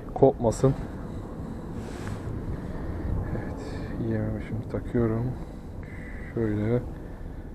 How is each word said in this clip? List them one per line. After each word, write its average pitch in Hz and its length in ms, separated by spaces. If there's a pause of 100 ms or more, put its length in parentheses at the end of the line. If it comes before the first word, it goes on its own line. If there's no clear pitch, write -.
(140)
Kopmasın. 131 600 (2500)
Evet, - 340 (440)
yemimi 107 380
şimdi 110 220
takıyorum. 113 540 (1120)
Şöyle. 110 480 (720)